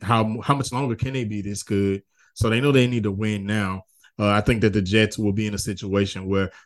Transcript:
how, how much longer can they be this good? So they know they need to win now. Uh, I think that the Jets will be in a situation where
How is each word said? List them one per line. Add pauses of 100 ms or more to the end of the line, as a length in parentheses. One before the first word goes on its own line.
how,
how
much
longer
can
they
be
this
good? (320)
So
they
know
they
need
to
win
now. (340)
Uh,
I
think
that
the
Jets
will
be
in
a
situation
where (160)